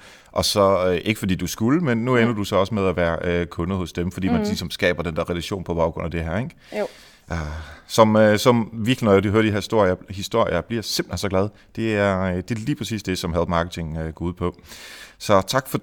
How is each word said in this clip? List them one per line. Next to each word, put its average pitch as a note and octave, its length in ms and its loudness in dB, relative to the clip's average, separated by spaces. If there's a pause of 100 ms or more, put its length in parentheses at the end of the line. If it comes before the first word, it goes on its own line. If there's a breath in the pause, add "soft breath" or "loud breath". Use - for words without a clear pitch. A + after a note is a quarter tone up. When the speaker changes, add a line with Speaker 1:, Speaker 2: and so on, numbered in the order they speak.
(320 loud breath)
Speaker 1:
Og G2+ 140 0
så, F#2+ 460 4
øh, F2 140 0
ikke G#2+ 140 -2
fordi F#2 160 0
du E2+ 120 -4
skulle, C3 340 0
men B2 160 0
nu A#2+ 140 -2
Speaker 2:
Mm. B2 60 4
Speaker 1:
ender A#2 160 4
du G#2 100 -2
så G2+ 120 -2
også F#2+ 180 2
med G2 140 0
at F2 80 0
være, E2+ 280 0
øh, F2 220 0
kunde F2 300 -4
hos F2+ 180 -6
dem, F2 180 -2
fordi F#2+ 160 -4
man - 100 2
Speaker 2:
Mm. G#3+ 60 0
Speaker 1:
ligesom G#2 260 -4
skaber F2 340 0
den D#2+ 120 -4
der E2+ 140 -4
relation F2 340 -6
på F2+ 100 -4
baggrund E2 320 -2
af D#2+ 60 -6
det E2 120 -4
her, E2 140 -4
ikke? C#3 180 -6 (240 soft breath)
Speaker 2:
Jo. G3+ 80 -4 (440 loud breath)
Speaker 1:
Ah, E2+ 60 -4 (500 loud breath)
som, A2 280 4
øh, G#2+ 240 6
som A#2 340 4
virkelig, A#2 320 0
når G2+ 160 6
jeg G2+ 100 0
hører A2 120 4
de A2 60 4
her G2+ 60 0
historier, G2 400 2 (140)
historier, G2 440 -2
jeg E2+ 120 -2
bliver A2+ 160 -4
simpelthen - 360 -6
så G2+ 120 -4
glad. F#2+ 200 2 (260 soft breath)
Det A2+ 220 0
er, G2 240 2
øh, F#2 140 0
det F2+ 160 -4
er A#2 40 -2 (100)
lige C#3+ 100 -2
præcis - 280 -6
det, F#2 140 -2
som E2+ 160 -4
Help E2+ 140 2
Marketing, E2+ 500 -2
øh, D#2+ 160 -6
går E2+ 120 -8
ud F2 80 -4
på. F2 220 -4 (640 loud breath)
Så G2 240 4
tak - 260 -2
for - 160 -4